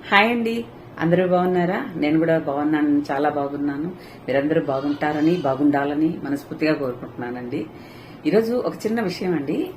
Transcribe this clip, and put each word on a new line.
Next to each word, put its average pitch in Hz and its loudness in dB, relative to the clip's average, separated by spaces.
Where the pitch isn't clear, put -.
హాయ్ 208 6
అండి, 233 -2
అందరూ 175 4
బాగున్నారా? 180 2
నేను 156 2
కూడా 165 4
బాగున్నాను, 147 2
చాలా 147 2
బాగున్నాను. 143 -2
మీరందరూ 147 2
బాగుంటారని, 147 0
బాగుండాలని 143 2
మనస్ఫూర్తిగా 151 -2
కోరుకుంటున్నానండి. 123 -6
ఈరోజు 220 4
ఒక - -2
చిన్న 226 0
విషయం 180 -2
అండి. 175 -2